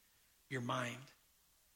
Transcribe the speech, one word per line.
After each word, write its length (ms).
your 100
mind. 420